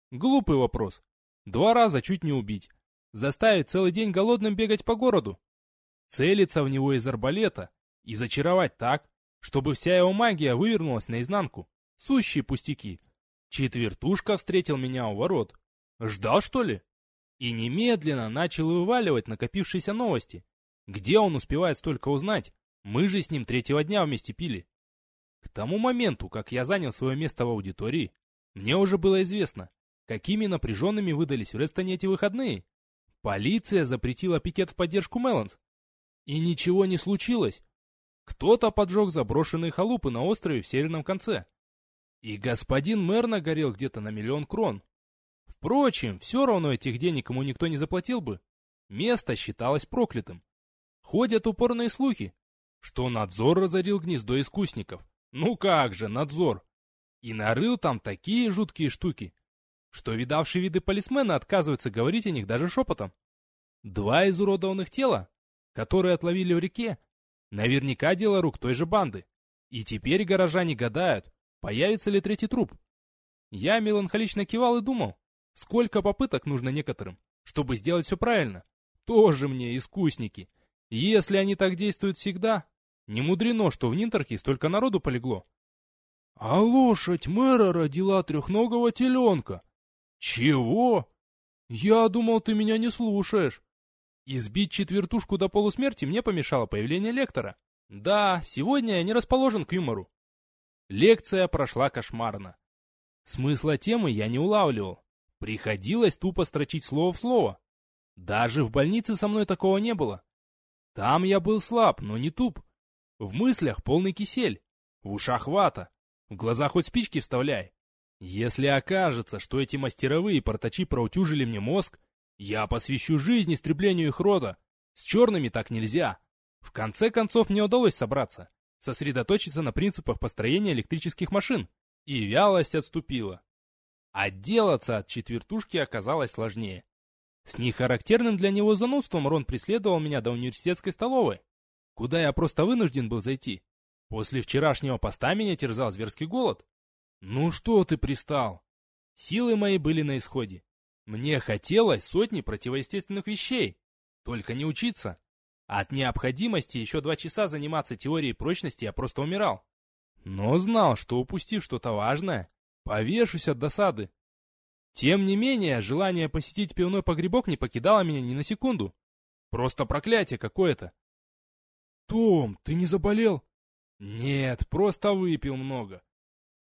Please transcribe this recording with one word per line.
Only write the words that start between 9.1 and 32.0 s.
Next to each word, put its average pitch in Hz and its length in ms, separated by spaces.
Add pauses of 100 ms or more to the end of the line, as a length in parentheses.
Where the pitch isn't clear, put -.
чтобы 139 340
вся 180 220
его 180 160
магия 185 440
вывернулась 165 500
наизнанку. 127 640 (300)
Сущие 247 440
пустяки. 123 580 (480)
Четвертушка 135 880
встретил 180 400
меня 127 300
у 104 80
ворот. 123 400 (460)
Ждал, 110 400
что 247 240
ли? 113 180 (560)
И 120 140
немедленно 143 760
начал 160 400
вываливать 175 600
накопившиеся 165 640
новости. 208 520 (440)
Где 104 320
он 185 160
успевает 147 420
столько 143 300
узнать? 143 440 (300)
Мы 117 260
же 190 140
с - 80
ним 139 140
третьего 131 400
дня 190 200
вместе 143 280
пили. 123 340 (760)
К - 60
тому 123 300
моменту, 226 500
как 107 220
я 123 140
занял 160 280
свое 131 240
место 147 300
в 120 40
аудитории, 107 600 (420)
мне 107 220
уже 196 220
было 190 240
известно, 175 480 (360)
какими 202 400
напряженными 180 640
выдались 143 400
в 110 60
Рестоне 185 360
эти 185 120